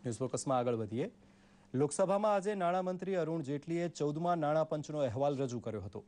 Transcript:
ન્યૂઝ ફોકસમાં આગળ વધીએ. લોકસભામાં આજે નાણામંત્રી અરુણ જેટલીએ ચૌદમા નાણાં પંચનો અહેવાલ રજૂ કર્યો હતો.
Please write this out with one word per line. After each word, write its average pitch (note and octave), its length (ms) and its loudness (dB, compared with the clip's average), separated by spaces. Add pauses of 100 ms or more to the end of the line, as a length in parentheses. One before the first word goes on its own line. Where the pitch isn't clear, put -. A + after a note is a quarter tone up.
ન્યૂઝ A2+ 160 -4
ફોકસમાં B2+ 360 0
આગળ A#2+ 220 2
વધીએ. A2 260 -2 (680)
લોકસભામાં G3 600 2
આજે G3+ 240 0
નાણામંત્રી F#3 640 0
અરુણ D#3+ 260 0
જેટલીએ E3 400 -2 (140)
ચૌદમા D#3+ 420 2
નાણાં D3+ 300 2
પંચનો D3+ 340 -4
અહેવાલ C3+ 340 0
રજૂ B2 240 -2
કર્યો G#2+ 220 -4
હતો. G#2 220 -10